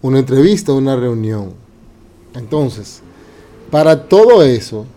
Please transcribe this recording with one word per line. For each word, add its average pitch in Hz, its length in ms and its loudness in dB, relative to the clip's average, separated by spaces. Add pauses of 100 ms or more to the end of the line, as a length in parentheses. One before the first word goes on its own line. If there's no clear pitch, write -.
una 135 180 0
entrevista, 143 520 0
una 135 220 -2
reunión. 110 580 -6 (800)
Entonces, 120 680 -8 (720)
para 156 360 0
todo 214 340 6
eso 117 440 -2 (100)